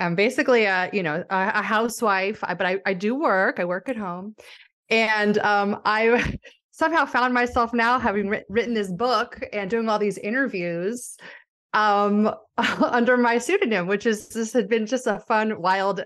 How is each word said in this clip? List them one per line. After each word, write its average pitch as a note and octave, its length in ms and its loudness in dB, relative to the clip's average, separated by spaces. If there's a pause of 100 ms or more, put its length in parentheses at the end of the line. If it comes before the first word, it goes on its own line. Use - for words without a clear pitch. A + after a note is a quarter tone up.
am E3+ 160 -2
basically A#3+ 480 4
a, F#3 280 0
you G3 120 0
know, D#3+ 260 -2
a, F#3+ 240 0
a G#3 80 0
housewife, G#3 800 0
I, F3+ 120 -4
but F#3 120 -2
I, F#3 180 0
I G3 100 0
do G#3 200 -2
work. A#3 460 0
I F3 40 -2
work F3+ 240 -6
at B3 80 -6
home. F#3+ 380 -10 (560)
And, G#3+ 480 2
um, G3+ 460 0
I A3+ 600 2
<laughs> - 40 -20 (280)
somehow D#4+ 300 2
found B3+ 260 0
myself B3 400 0
now A#3 280 2
having G3+ 280 0
writ-, - 200 -4
written A3+ 260 -2
this G3+ 160 -2
book A#3 500 -2 (120)
and G3 180 -6
doing A3+ 180 0
all G#3+ 80 2
these G#3 220 -2
interviews, G#3 1000 -4 (560)
um, G#3 560 4 (160)
<laughs> - 140 -18
under B3 580 2
my A#3+ 220 4
pseudonym, A#3 480 0
which G3+ 200 0
is, G#3+ 240 -2
this A3 220 -6
had G#3 160 2
been A3 160 0
just B3 220 -4
a G3+ 140 -2
fun, G#3+ 420 -2
wild F#3+ 440 0